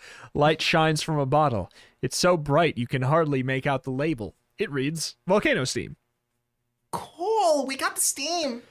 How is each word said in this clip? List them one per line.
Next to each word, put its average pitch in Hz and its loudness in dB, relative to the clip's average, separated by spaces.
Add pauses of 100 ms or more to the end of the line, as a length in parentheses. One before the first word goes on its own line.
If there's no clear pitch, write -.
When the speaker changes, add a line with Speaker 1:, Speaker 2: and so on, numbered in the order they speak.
(340)
Speaker 1:
Light 151 2
shines 160 2
from 156 -2
a 139 0
bottle. 131 2 (300)
It's - -4
so 180 4
bright 147 2
you 120 -4
can 131 -2
hardly 143 2
make 131 -2
out 135 -2
the 139 -8
label. 131 -4 (240)
It 208 -4
reads, 143 -4 (140)
"Volcano 208 2
steam." - -6 (920)
Speaker 2:
Cool, 349 0
we 262 -6
got 359 -2
the - -4
steam. 285 -4